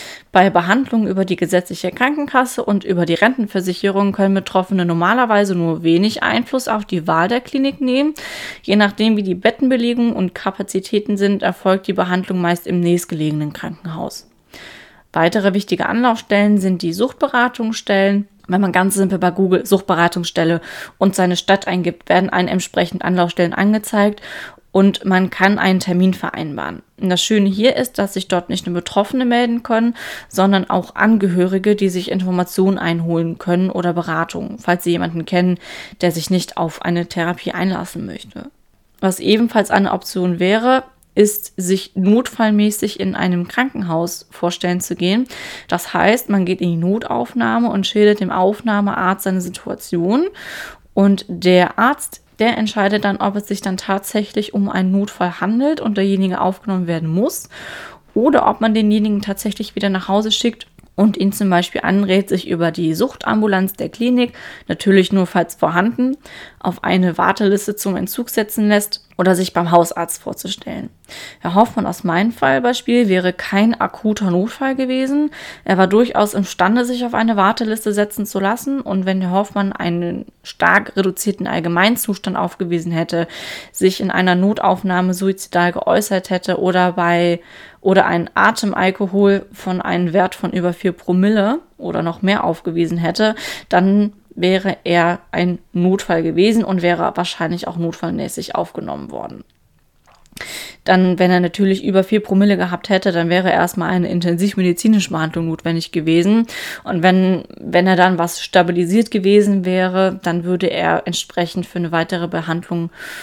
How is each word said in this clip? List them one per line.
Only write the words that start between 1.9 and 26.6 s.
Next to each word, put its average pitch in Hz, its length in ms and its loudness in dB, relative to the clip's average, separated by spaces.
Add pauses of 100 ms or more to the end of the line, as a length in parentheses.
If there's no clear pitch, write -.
Krankenkasse 269 720 -2
und 202 200 0
über 175 220 0
die 165 80 0
Rentenversicherung 196 1000 0
können 196 220 2
Betroffene 190 500 0
normalerweise 202 720 2
nur 165 280 0
wenig 175 400 2
Einfluss 247 460 -2
auf 214 160 -2
die 170 220 -4
Wahl 165 220 2
der 240 120 0
Klinik 269 400 -2
nehmen. 269 340 0 (480)
Je 196 140 2
nachdem, 208 400 2
wie 208 60 -2
die 185 120 -2
Bettenbelegung 240 800 0
und 185 200 -2
Kapazitäten 202 840 -2
sind, 202 260 2
erfolgt 190 440 0
die 202 60 -2
Behandlung 180 480 0
meist 170 260 0
im 175 140 0
nächstgelegenen 151 720 0
Krankenhaus. - 760 -10 (840)
Weitere 185 420 2
wichtige 196 320 -2
Anlaufstellen 208 720 2
sind 185 240 0
die 165 100 -2
Suchtberatungsstellen. 220 1400 0 (180)
Wenn 185 140 0
man 185 120 0
ganz 190 220 2
simpel 190 240 0
bei 180 120 2
Google 180 360 2
Suchtberatungsstelle 170 920 0 (380)
und 190 160 2
seine 180 220 2
Stadt 196 320 2
eingibt, 175 400 -4
werden 185 220 2
einem 180 180 0
entsprechend 180 560 -2
Anlaufstellen 175 480 0
angezeigt 208 680 0 (500)
und 196 320 4
man 185 260 2
kann 202 280 2
einen 185 200 2
Termin 185 360 2
vereinbaren. 110 680 -8 (180)